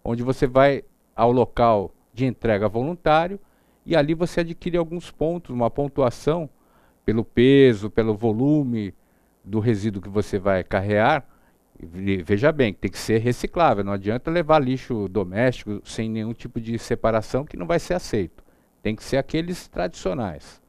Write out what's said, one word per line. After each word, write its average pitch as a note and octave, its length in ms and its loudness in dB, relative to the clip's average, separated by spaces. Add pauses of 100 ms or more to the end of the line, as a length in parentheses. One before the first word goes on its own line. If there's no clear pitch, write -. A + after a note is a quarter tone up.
onde A#2 220 -4
você C3 240 0
vai C3+ 380 4 (280)
ao A#2 160 4
local A#2 640 2 (200)
de A#2+ 120 -2
entrega G#2+ 440 0
voluntário D#3+ 680 0 (480)
e D#3+ 120 0
ali D3+ 160 2
você E3+ 260 -2
adquire E3+ 380 -4
alguns E3+ 340 -6
pontos, E3+ 420 -4
uma A#2+ 160 0
pontuação C#3+ 800 -2 (540)
pelo A2 220 0
peso, B2 640 6
pelo A2 260 0
volume A#2 800 0 (500)
do G#2+ 160 -2
resíduo G#2 420 0
que G2+ 80 -16
você G2+ 300 -2
vai F#2+ 240 0
carrear. G#2+ 640 0 (540)
E F#2+ 420 -4
veja G#2 280 2
bem, B2+ 220 0
tem - 160 -6
que - 80 -10
ser A2+ 200 0
reciclável, B2 680 0
não G2+ 100 -4
adianta G#2 380 -4
levar D#3 280 2
lixo B2 500 -2
doméstico G2+ 760 -2
sem A2+ 260 -8
nenhum A2 240 -6
tipo - 280 -10
de A2+ 160 -6
separação A2+ 680 -2
que - 120 -16
não F3 80 -8
vai E3+ 140 0
ser - 140 -4
aceito. A2 500 -4 (380)
Tem G#2+ 140 -4
que - 80 -18
ser - 140 -2
aqueles E3 500 -4
tradicionais. D#3+ 1000 -6